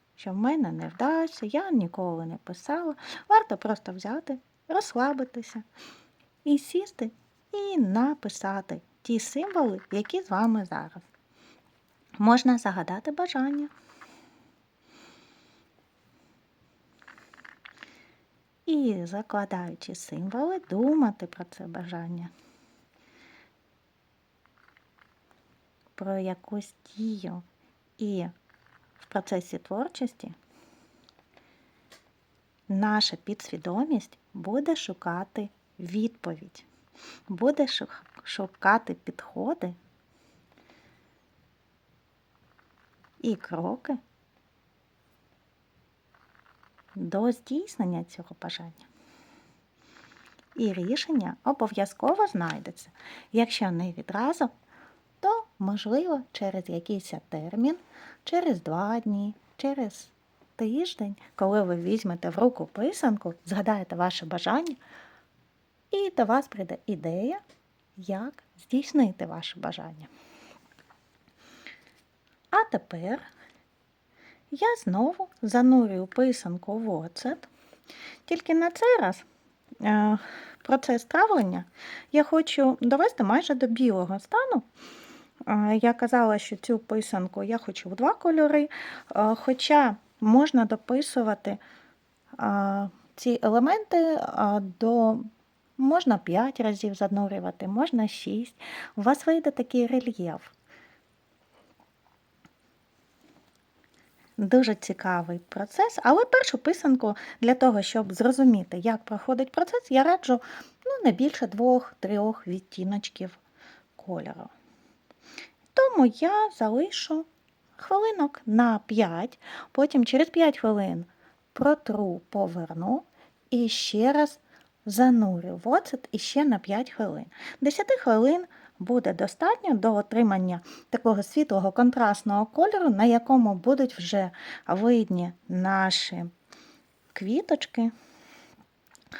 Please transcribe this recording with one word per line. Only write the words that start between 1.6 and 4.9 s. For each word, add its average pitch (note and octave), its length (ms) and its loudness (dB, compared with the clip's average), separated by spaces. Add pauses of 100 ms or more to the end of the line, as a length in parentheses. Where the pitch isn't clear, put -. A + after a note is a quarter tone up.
ніколи F3 540 -2
не E3 120 -10
писала. D4+ 580 -6 (340)
Варто G#4+ 280 4
просто G#3 360 -4
взяти, B3+ 440 -8 (300)
розслабитися C4 960 -4 (800)